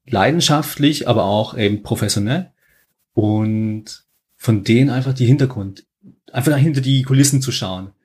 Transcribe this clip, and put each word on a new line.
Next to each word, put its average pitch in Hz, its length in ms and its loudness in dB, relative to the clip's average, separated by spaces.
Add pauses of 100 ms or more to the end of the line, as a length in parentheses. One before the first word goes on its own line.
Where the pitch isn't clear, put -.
leidenschaftlich, 143 1000 0
aber - 160 2
auch 107 340 -2
eben 104 260 -2
professionell 110 680 -4 (640)
und 107 920 -2 (300)
von 107 280 0
denen 123 260 4
einfach 131 240 -2
die 123 120 0
Hintergrund, 117 600 0 (460)
einfach 143 260 0
hinter 139 240 2
die 131 220 2
Kulissen 135 380 2
zu 127 100 -6
schauen. 95 400 -8 (140)